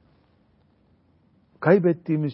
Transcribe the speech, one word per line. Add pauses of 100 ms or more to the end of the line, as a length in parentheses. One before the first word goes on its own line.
(1600)
Kaybettiğimiz